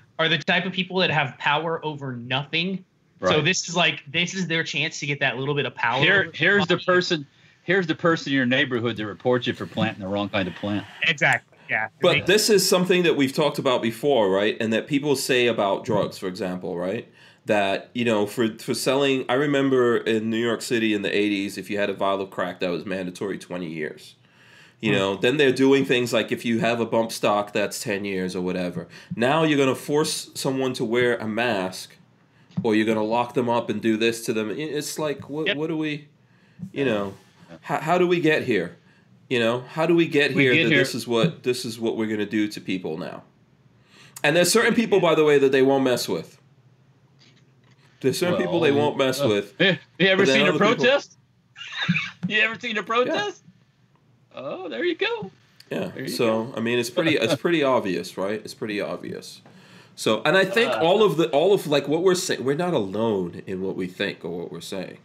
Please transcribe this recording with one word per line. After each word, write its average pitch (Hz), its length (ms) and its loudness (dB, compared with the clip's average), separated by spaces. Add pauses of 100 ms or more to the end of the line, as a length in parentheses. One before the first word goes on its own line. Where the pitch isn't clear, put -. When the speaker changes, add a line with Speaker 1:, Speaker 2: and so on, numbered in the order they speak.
(180)
Speaker 1:
are 160 100 2
the 160 80 2
type 180 300 -2
of 185 80 -6
people 185 240 -4
that 170 120 2
have 147 280 -2
power 160 460 -2
over 143 300 -8
nothing. 147 680 -4 (380)
So 92 40 -2 (100)
Speaker 2:
Right. 151 80 2
Speaker 1:
this 180 240 0
is, 170 60 -10
like, 160 380 0
this 175 220 -2
is 190 140 -4
their 165 140 -2
chance 160 380 -6
to 151 60 -6
get 139 140 -4
that 131 180 -2
little 139 160 -2
bit 143 120 0
of 127 80 -8
power 123 280 0
Speaker 2:
Here, 190 220 4
Speaker 1:
over 165 100 -8
Speaker 2:
here's 196 320 2
the 175 120 2
Speaker 1:
somebody. - 60 -10
Speaker 2:
person, 180 420 0 (360)
here's 185 240 0
the 156 80 -2
person 165 380 0
in 139 40 2
your 131 100 2
neighborhood 120 520 0
that 107 80 -6
reports 123 400 0
you 113 80 -2
for - 120 -10
planting 110 360 -4
the 95 60 -8
wrong 101 200 -2
kind 98 180 -2
of 87 100 -8
plant. 101 280 -4 (220)
Speaker 1:
Exactly. 143 500 0 (120)
Yeah. 110 200 -4 (120)
Speaker 3:
But 175 120 4
Speaker 1:
They 147 80 2 (120)
Speaker 3:
this 214 160 4
is 196 180 4
something 180 360 2
that 156 140 4
we've 135 160 2
talked 147 260 0
about 127 240 0
before, 113 480 2
right? 101 300 2
And 113 120 0
that 107 140 0
people 143 300 0
say 127 320 2
about 107 360 0
drugs, 101 320 -2
for 101 100 -10
example, 90 520 -6
right? 95 280 -4 (380)
That, 101 480 0
you 120 140 -2
know, 107 180 2
for, 113 320 0
for - 160 -6
selling, 135 560 0
I 120 60 0
remember 135 640 2
in 110 320 -2
New 113 120 -2
York 117 200 -2
City 110 320 0
in 101 80 0
the 98 120 -2
eighties, 101 440 0
if 95 100 -12
you 101 100 -6
had 101 120 0
a 98 40 -6
vial 98 280 -2
of 95 80 -8
crack, 90 300 -6
that 92 100 -2
was 82 160 -6
mandatory 92 500 -6
twenty 90 320 -10
years. - 460 -10 (640)
You 107 120 2
Speaker 1:
Hmm. 101 60 2
Speaker 3:
know, 98 180 0
then 123 220 2
they're 135 140 4
doing 135 320 4
things 123 280 0
like 110 200 0
if 117 140 -6
you 113 140 -2
have 117 200 0
a 113 60 0
bump 113 260 -2
stock, 104 400 -2
that's 101 300 -4
ten 101 240 -4
years 92 280 -4
or 92 60 -4
whatever. 90 460 -4 (280)
Now 135 280 2
you're 151 160 2
gonna 131 160 2
force - 600 -2
someone 131 400 -2
to 131 120 -4
wear 120 300 2
a 110 120 -8
mask, 107 680 -4 (680)
or 113 120 2
you're 107 120 4
gonna 110 180 0
lock 117 300 -2
them 123 160 0
up 117 180 0
and 107 140 -4
do 110 160 2
this 113 260 0
to 117 80 -4
them. 107 160 -2
I-, 98 60 -6
it's 151 440 -6
like, 147 300 -6
what, 147 200 -4
Speaker 1:
Yep. 202 100 -2
Speaker 3:
what 156 100 -4
do 165 80 -4
we, 151 320 -6 (640)
you 139 140 -2
know, 101 260 -2 (380)
Speaker 2:
Yeah. 165 100 -18
Speaker 3:
how, - 200 -4
how 160 180 2
do 180 80 4
we 175 140 0
get 151 240 2
here? 92 320 -2 (540)
You 131 100 0
know, 117 280 2
how 160 160 -2
do 170 100 4
we 170 120 6
get 143 280 2
Speaker 2:
We 139 100 4
Speaker 3:
here 127 100 6
Speaker 2:
get 165 100 4
Speaker 3:
that 156 60 2
Speaker 2:
here 147 80 4
Speaker 3:
this 135 160 2
is 117 120 -6
what, 117 360 0
this 123 240 -2
is 113 120 -8
what 113 200 -2
we're 110 100 0
gonna 107 180 -2
do 107 220 0
to 104 120 -10
people 92 380 -6
now? 53 240 -10 (1000)
And 151 120 4
there's 175 140 6
certain 233 240 4
people, 214 240 2
Speaker 2:
Yeah. 170 120 4
Speaker 3:
by 156 40 4
the 156 100 4
way, 147 140 6
that 135 140 6
they 135 100 6
won't 135 220 4
mess 127 240 0
with. 82 280 -6 (1600)
There's 127 180 0
certain - 200 0
people 180 220 0
they 156 100 6
Speaker 2:
Well, 143 160 4
Speaker 3:
won't 135 120 0
mess 131 220 2
Speaker 2:
uh, 139 80 2
Speaker 3:
with. 101 280 0
Speaker 2:
<laughs> - 40 -16
you 180 160 4 (240)
ever 190 220 4
Speaker 3:
But 190 40 6
then - 120 6
Speaker 2:
seen 196 80 4
a 185 40 4
Speaker 3:
other - 20 2
people 202 240 4
Speaker 2:
protest? - 460 2
<laughs> - 1080 -6
You 214 120 2
ever 220 200 0
seen 233 160 -6
a 208 40 0
Speaker 3:
Yeah. - 60 -10
Speaker 2:
protest? 320 560 -2 (920)
Oh, 349 340 -10
there 240 160 -6
you 349 100 -2
go. 440 360 -6 (400)
Speaker 3:
Yeah. 92 240 -6
Speaker 2:
There - 80 -10
you - 60 -8
Speaker 3:
So, 110 360 0
Speaker 2:
go. - 120 -12
Speaker 3:
I 110 40 -4
mean, 117 180 0
it's 117 120 -2
pretty, 165 260 0
it's 131 180 0
pretty 165 280 0
obvious, 113 560 0
right? 101 260 -4
It's - 100 -16
pretty 107 260 -6
obvious. - 600 -10 (560)
So, 110 280 0
and 160 120 4
I 190 80 6
think 226 280 0
Speaker 2:
Uh, - 80 -2
Speaker 3:
all 190 220 4
of 180 140 4
the, 160 140 2
all 165 240 4
of, - 120 0
like, 143 220 0
what 160 140 0
we're 185 120 4
saying, 143 300 -4
we're 135 100 0
not 175 200 -2
alone 98 720 -2
in 92 160 -8
what 95 140 -6
we 92 120 -4
think 95 360 -6
or 85 60 -8
what 85 220 -10
we're 85 80 -14
saying. - 440 -12